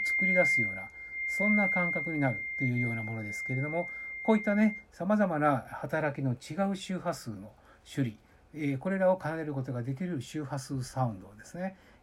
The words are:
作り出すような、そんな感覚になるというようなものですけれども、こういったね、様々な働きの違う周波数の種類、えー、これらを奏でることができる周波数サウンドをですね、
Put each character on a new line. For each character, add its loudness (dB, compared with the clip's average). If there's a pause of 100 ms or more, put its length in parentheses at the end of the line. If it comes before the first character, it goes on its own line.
作 2
り 4
出 8
す 4
よ 0
う -8
な、 -10 (360)
そ 2
ん 6
な 6
感 2
覚 -2
に 0
な 4
る -2 (160)
と -4
い 2
う 2
よ 2
う -2
な -4
も -4
の -6
で -8
す -8
け -4
れ 0
ど -2
も、 -2 (340)
こ 4
う 8
い 0
っ -12
た 2
ね、 4 (140)
様 0
々 2
な 4
働 -2
き -2
の 2
違 -2
う -2
周 -4
波 -2
数 -10
の -10 (420)
種 0
類、 -4 (360)
え -10 (180)
ー、 -4
こ -2
れ 0
ら 6
を 0
奏 -2
で -4
る -4
こ -2
と -4
が -2
で -2
き -4
る -2
周 -6
波 -4
数 -4
サ -2
ウ 2
ン -10
ド -14
を -18
で -20
す -12
ね、 -4 (260)